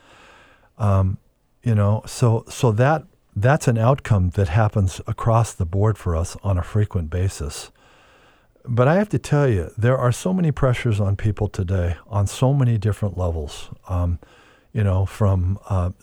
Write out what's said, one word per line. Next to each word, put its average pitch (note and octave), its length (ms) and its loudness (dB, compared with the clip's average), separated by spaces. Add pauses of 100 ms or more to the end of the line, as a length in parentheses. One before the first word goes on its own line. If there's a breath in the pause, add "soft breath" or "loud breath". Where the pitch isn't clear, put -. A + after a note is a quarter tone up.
(760 soft breath)
Um, G2 400 2 (460)
you A#2 120 2
know, G#2 300 2
so, A2+ 440 0
so - 240 0
that, C3+ 300 2 (320)
that's B2+ 320 2
an A#2 100 4
outcome A2 540 2
that F#2+ 180 0
happens G2+ 580 0
across A2+ 460 0
the F#2 120 -4
board G2 320 0
for E2+ 180 -4
us E2 280 -4
on G2 140 0
a E2+ 60 -2
frequent G2+ 460 -2
basis. F2+ 600 -6 (920 soft breath)
But B2 220 2
I D#3+ 80 4
have G#3 140 0
to C#3 100 -2
tell C#3+ 280 0
you, F2+ 300 -2
there B2 200 2
are B2 140 0
so F#3 220 -4
many F3 180 0
pressures A#2+ 480 0
on G2+ 160 0
people G#2 320 -2
today F2 500 -2 (100)
on G2+ 200 -2
so C3 260 0
many A#2+ 240 2
different G2+ 400 -2
levels. E2 520 -6 (180)
Um, F2 320 -2 (540 soft breath)
you G#2+ 100 0
know, F#2+ 220 2
from, F#2+ 520 0 (120)
uh, F2+ 220 0 (100)